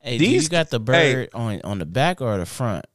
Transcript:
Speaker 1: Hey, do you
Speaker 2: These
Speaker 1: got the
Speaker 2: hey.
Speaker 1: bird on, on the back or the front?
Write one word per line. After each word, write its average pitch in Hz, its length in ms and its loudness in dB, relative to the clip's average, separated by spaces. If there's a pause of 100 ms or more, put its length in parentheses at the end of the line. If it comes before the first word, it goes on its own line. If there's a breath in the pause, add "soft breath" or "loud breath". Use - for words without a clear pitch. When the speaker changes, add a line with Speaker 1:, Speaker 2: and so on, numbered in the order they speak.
Speaker 1:
Hey, 123 180 -4
do 151 80 4
you 254 60 4
Speaker 2:
These 156 160 2
Speaker 1:
got 165 220 0
the 127 100 0
Speaker 2:
hey. 139 340 4
Speaker 1:
bird 131 200 -4
on, 113 280 -4
on 101 160 -4
the 85 80 -4
back 139 340 0
or 113 160 0
the 90 100 -2
front? 113 380 -4 (100)